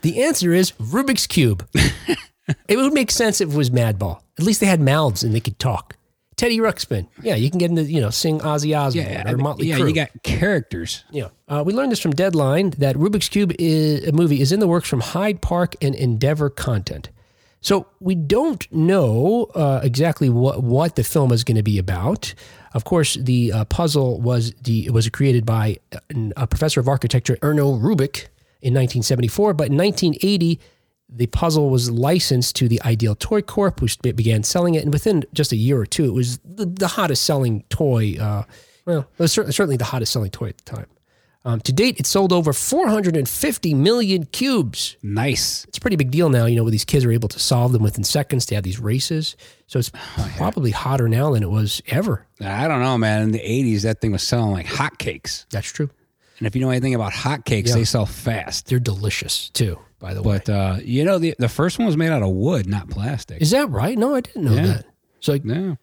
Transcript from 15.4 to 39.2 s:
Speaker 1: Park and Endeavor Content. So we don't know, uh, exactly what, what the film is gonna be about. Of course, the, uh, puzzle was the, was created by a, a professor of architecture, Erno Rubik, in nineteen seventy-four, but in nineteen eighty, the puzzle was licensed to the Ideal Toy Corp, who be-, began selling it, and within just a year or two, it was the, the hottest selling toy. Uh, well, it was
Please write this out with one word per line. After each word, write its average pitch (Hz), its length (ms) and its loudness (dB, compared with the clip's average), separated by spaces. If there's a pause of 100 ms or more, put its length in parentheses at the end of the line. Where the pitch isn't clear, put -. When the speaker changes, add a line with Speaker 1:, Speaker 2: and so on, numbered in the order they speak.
Speaker 1:
Park 175 400 0
and 139 140 0
Endeavor 139 520 0
Content. 101 600 -4 (540)
So 196 260 -2 (100)
we 190 160 -2
don't 202 580 0
know, 165 840 2
uh, 139 260 2
exactly 135 480 2
what, 123 320 2
what 131 320 2
the - 80 0
film 131 300 2
is 113 100 2
gonna 110 220 2
be 104 140 2
about. 95 540 -2 (420)
Of 113 100 -2
course, 165 300 0
the, 123 360 0
uh, 107 140 0
puzzle 143 560 0
was 117 320 0 (100)
the, 117 280 0
was 113 180 2
created 123 360 2
by 110 340 0 (120)
a, - 80 -14 (380)
a 131 100 -2
professor 156 320 0
of 123 80 2
architecture, 127 560 2
Erno 143 380 2
Rubik, 139 460 0 (360)
in 127 100 0
nineteen 127 300 2
seventy-four, 131 520 2
but 147 140 0
in 139 80 2
nineteen 175 460 2
eighty, 170 380 2 (480)
the 120 200 -2
puzzle 156 420 2
was 123 180 2
licensed 127 680 0
to 127 100 2
the 113 160 2
Ideal 113 320 0
Toy - 260 -2
Corp, 202 380 -2
who 131 80 -2 (160)
be-, 123 80 0
began 110 320 2
selling 175 320 0
it, 156 80 0
and 151 100 0
within 156 300 2 (100)
just 147 200 -2
a 117 40 0
year 123 240 2
or 101 60 -2
two, - 180 -2
it 123 80 0
was 123 260 -2
the, 196 280 -10
the 185 220 -2
hottest 165 340 -2
selling 127 480 0
toy. 117 500 0
Uh, 104 220 -2 (440)
well, 165 160 -2
it - 40 -10 (120)
was 170 140 2